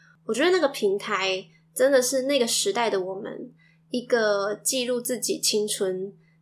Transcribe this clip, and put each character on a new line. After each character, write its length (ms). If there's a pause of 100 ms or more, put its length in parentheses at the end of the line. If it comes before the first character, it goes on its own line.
(260)
我 80
觉 120
得 60
那 80
个 80
平 280
台 480 (300)
真 180
的 80
是 220
那 160
个 80
时 260
代 160
的 140
我 140
们， 360 (380)
一 140
个 500
记 320
录 160
自 180
己 200
青 280
春、 460 (280)